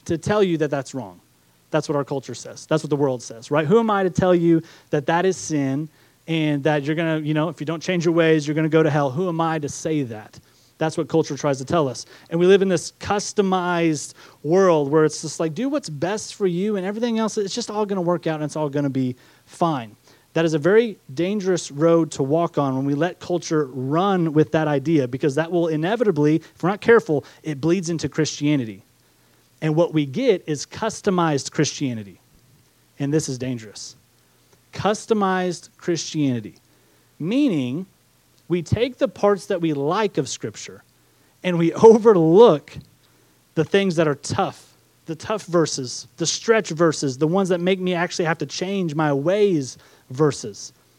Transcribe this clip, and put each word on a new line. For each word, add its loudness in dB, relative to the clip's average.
to -4
tell 0
you 0
that 0
that's -6
wrong? -12
That's -2
what -2
our -2
culture -8
says. -18
That's 0
what -6
the 0
world 0
says, -14
right? 2
Who 4
am 0
I 0
to 0
tell 2
you 4
that -2
that 2
is 0
sin -4
and -2
that 2
you're -2
gonna, -2
you -2
know, 0
if -10
you -10
don't -6
change -2
your 2
ways, 4
you're -2
gonna 0
go 4
to 2
hell? 2
Who -4
am -4
I -2
to -6
say -4
that? -14
That's -4
what -2
culture 0
tries -2
to -12
tell 0
us. -10
And -2
we 4
live 8
in 0
this -2
customized -2
world 4
where 6
it's -2
just -8
like, -4
do -4
what's -6
best -6
for -2
you -2
and -4
everything -4
else, -2
it's -4
just -8
all -2
gonna -2
work -2
out -2
and -6
it's -6
all -2
gonna -2
be -2
fine. -4
That 2
is 0
a 0
very 2
dangerous -2
road 2
to -4
walk -2
on 0
when -2
we -2
let -4
culture -2
run 0
with 2
that 0
idea, 0
because -2
that -2
will 0
inevitably, 0
if -12
we're 0
not -4
careful, 4
it -8
bleeds 0
into -4
Christianity. -2
And 0
what 2
we 0
get 0
is -6
customized -2
Christianity. -4
And -2
this 0
is -8
dangerous. -10
Customized -2
Christianity, -4
meaning -2
we 0
take -2
the 0
parts 0
that -2
we 0
like -2
of -2
Scripture -12
and 0
we 2
overlook 8
the 2
things 2
that 2
are 0
tough, -6
the -10
tough -8
verses, -2
the -6
stretch 0
verses, 0
the 0
ones 0
that 0
make 0
me -2
actually -4
have 0
to -6
change -4
my 2
ways 0
verses. -2